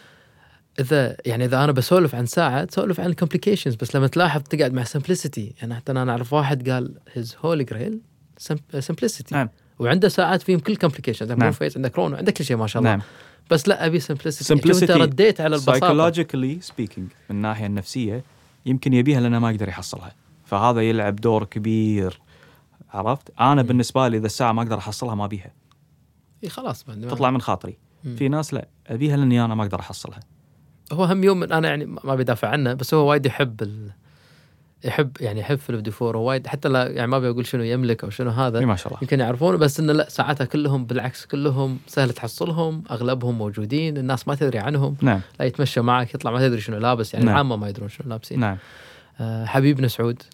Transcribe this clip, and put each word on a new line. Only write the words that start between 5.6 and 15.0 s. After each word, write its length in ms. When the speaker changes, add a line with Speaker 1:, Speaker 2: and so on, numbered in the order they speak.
Speaker 1:
يعني 140
حتى 160
أنا 200
أعرف 220
واحد 360
قال: 260
"His 120
holy 460
grail 200
sim-، 320
simplicity." 520
Speaker 2:
نعم. 180
Speaker 1:
وعنده 300
ساعات 320
فيهم 180
كل 160
complications. 460
عندك 160
Speaker 2:
نعم. 60
Speaker 1:
مونفيس، 340
عندك 140
كرونو، 240
عندك 180
كل 120
شيء 120
ما 100
شاء 120
الله. 120
Speaker 2:
نعم. 100
Speaker 1:
بس 160
لا، 180
أبي 140
simplicity. 300
شنو 280
أنت 100
Speaker 2:
Simplicity 240
Speaker 1:
رديت 500